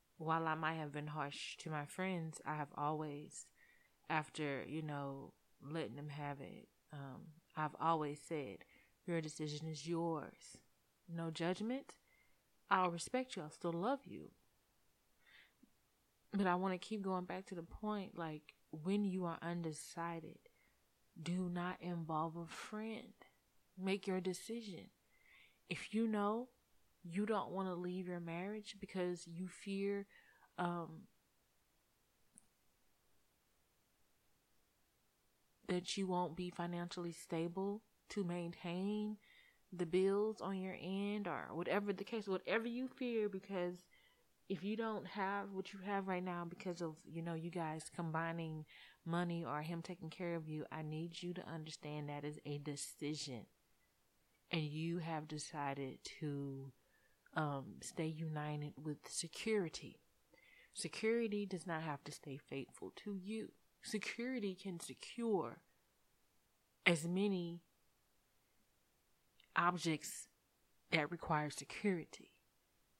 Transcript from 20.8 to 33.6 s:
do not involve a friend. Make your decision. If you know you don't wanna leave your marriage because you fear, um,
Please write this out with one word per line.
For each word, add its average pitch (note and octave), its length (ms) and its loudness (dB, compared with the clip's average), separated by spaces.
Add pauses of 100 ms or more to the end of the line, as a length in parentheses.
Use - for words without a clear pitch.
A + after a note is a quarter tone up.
do F3 260 2
not F3 320 0
involve E3 560 0
a E3+ 100 -6
friend. G#3+ 680 -6 (640)
Make F#3+ 280 2
your F#3 140 4
decision. F#3+ 720 -4 (800)
If - 260 -4
you A3+ 140 6
know G#3+ 400 4 (560)
you F3+ 200 2
don't G#3 280 4
wanna F#3 220 2
leave F3+ 340 0
your F3+ 120 -2
marriage F#3 600 -4
because F3+ 480 0
you E3+ 180 -4
fear, G3 600 0 (520)
um, E3+ 440 -2 (4000)